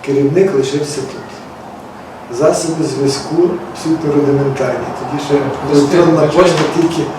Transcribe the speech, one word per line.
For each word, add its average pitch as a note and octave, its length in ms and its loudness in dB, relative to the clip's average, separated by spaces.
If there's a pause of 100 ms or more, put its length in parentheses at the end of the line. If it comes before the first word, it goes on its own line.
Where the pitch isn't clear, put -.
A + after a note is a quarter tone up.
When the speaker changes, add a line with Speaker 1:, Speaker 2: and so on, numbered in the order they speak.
Speaker 1:
Керівник C#3+ 500 2
лишився C#3+ 460 -2
тут. - 280 -12 (1080)
Засоби D#3+ 480 0
зв'язку C3+ 500 -2 (380)
абсолютно D#3 400 -2
рудиментарні. C#3 720 0 (140)
Тоді C#3+ 240 -6
ще C#3+ 100 -2
Speaker 2:
Ну, C#3+ 460 0
Speaker 1:
електронна D#3 480 4
Speaker 2:
ти D3+ 100 2
Speaker 1:
пошта F3 220 4 (160)
тільки E3 260 2 (180)